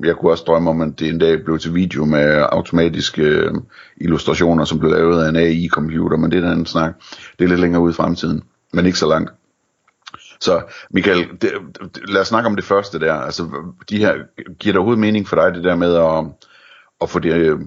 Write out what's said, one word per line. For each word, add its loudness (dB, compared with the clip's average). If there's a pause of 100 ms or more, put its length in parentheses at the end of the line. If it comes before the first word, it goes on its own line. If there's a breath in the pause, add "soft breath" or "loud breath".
jeg 2
kunne 2
også 0
drømme 2
om, 0
at -4
det -2
en -2
dag 2
blev -2
til -6
video 0
med 2
automatiske, -2
øh, 2 (420 loud breath)
illustrationer, 0
som -2
blev 2
lavet 2
af 2
en 0
A 4
I-computer, -2
men 0
det 2
er 0
en 0
anden -2
snak. -2 (440 loud breath)
Det 0
er 4
lidt 2
længere 2
ude 4
i 0
fremtiden, -2 (300)
men 2
ikke 2
så 2
langt. 0 (1120 loud breath)
Så 0 (280 loud breath)
Michael, 2 (240)
det, 0 (420)
det, -16
lad 2
os 0
snakke 0
om -2
det -4
første 0
der. 0
Altså, -6 (420)
de -2
her, 2 (440)
giver 0
det 2
overhovedet 2
mening 0
for -2
dig, 4
det -6
der 2
med 2
at, 2 (760 soft breath)
at -4
få -4
det, 0
øh, 2